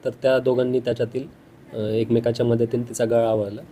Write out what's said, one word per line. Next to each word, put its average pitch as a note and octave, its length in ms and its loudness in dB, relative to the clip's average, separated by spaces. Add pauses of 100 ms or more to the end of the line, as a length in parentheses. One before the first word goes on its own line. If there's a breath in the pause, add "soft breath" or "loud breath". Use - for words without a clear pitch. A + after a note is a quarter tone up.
तर B2+ 60 -2 (120)
त्या C3 160 4
दोघांनी B2+ 420 0
त्याच्यातील, A#2+ 440 -4 (480)
अ, A#2 60 -10
एकमेकाच्या A2+ 680 0
मदतीने A#2+ 420 0
तिचा A#2 160 -4
गळा A2+ 260 2
आवळला G#2 420 -2